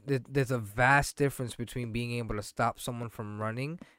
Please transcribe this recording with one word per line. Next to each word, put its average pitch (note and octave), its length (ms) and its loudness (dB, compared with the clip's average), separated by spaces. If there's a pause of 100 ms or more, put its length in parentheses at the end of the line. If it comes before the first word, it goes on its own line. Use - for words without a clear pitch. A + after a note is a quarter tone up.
th-, C3+ 180 2
there's C3+ 240 2
a B2+ 80 2
vast B2 600 4
difference C3 360 0
between A#2+ 380 -6
being A#2+ 200 -2
able A2+ 240 -2
to G#2 60 -4
stop - 380 0
someone A#2 300 -6
from G#2+ 300 -8
running B2+ 380 -4 (200)